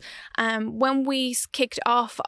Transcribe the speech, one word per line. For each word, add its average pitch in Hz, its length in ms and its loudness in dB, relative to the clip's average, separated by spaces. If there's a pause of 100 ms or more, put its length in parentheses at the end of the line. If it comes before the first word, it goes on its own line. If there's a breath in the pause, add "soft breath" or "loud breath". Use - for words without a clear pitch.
(380 loud breath)
Um, 226 400 0
when 269 260 4
we 262 280 0
s-, - 160 -2
kicked - 400 -2
off 240 400 2